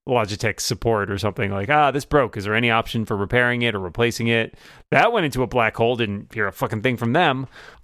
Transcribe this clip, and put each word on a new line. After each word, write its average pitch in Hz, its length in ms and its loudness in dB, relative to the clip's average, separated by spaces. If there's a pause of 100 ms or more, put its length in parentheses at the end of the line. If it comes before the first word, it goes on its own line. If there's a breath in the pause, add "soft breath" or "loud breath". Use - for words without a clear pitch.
Logitech 107 520 -2
support 107 500 -2
or 98 80 -4
something 101 320 -2
like, 98 180 -6
"Ah, 147 220 4
this 131 140 0
broke. 139 320 0
Is 101 80 -6
there 107 100 -2
any 117 160 2
option 113 340 0
for 107 120 -4
repairing 120 460 0
it 117 120 0
or - 60 -4
replacing 113 480 -2
it?" 113 260 0 (380 loud breath)
That 165 200 6
went 202 140 0
into 131 160 -2
a 123 60 -2
black 110 280 0
hole. 120 200 2
Didn't 107 360 -4
hear 107 140 -2
a 95 60 -4
fucking 113 300 -4
thing 123 140 0
from 117 180 0
them. 139 340 0 (360 loud breath)